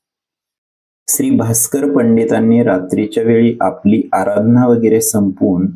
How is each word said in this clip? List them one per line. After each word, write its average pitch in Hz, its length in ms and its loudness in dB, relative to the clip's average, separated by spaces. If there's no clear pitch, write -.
श्री 135 220 -2
भास्कर 127 640 -2
पंडितांनी 113 680 2
रात्रीच्या 107 600 -2
वेळी 117 380 2
आपली 98 520 0
आराधना 107 540 0
वगैरे 113 340 2
संपवून 98 760 -2